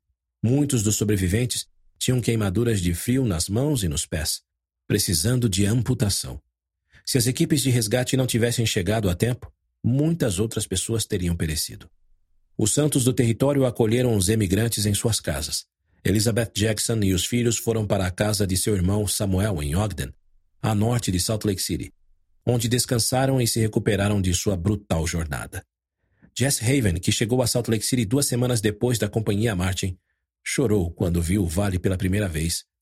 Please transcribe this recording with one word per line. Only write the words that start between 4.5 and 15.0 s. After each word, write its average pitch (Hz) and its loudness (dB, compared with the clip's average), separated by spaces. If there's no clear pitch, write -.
precisando 110 2
de 95 2
amputação. 104 0
Se - 0
as 120 2
equipes 156 2
de 131 2
resgate 123 0
não 131 2
tivessem 117 0
chegado 104 0
a 87 2
tempo, 117 -2
muitas 139 0
outras 110 -4
pessoas 110 -4
teriam 90 -2
perecido. - -6
Os 110 0
santos 143 2
do 127 2
território 131 2
acolheram 120 2
os 92 2
emigrantes 107 2
em 101 2
suas - -2